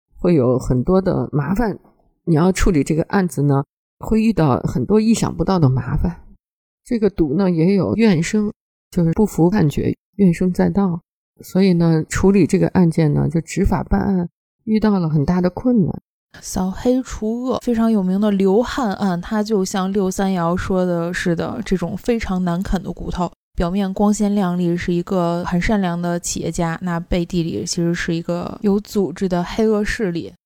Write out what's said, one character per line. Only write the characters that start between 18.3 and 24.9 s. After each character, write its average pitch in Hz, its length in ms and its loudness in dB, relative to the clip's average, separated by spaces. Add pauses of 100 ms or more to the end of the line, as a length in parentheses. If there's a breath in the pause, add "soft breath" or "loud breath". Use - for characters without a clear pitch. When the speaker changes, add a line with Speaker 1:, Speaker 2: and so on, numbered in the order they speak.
Speaker 2:
刘 196 320 4
汉 240 300 -4
案， 185 260 -2
它 208 240 -4
就 208 220 0
像 190 260 -4
六 196 200 0
三 190 240 -2
爻 170 200 0
说 185 300 -2
的 170 260 -2
似 175 240 -2
的， 170 300 -6
这 185 140 0
种 170 180 -6
非 233 220 -2
常 185 260 -4
难 175 180 -2
啃 190 200 -2
的 175 100 -10
骨 - 180 -10
头。 175 200 -4 (260)
表 175 140 -2
面 196 240 -2
光 208 180 2
鲜 208 220 0
亮 180 240 0
丽， 175 180 0
是 175 160 -4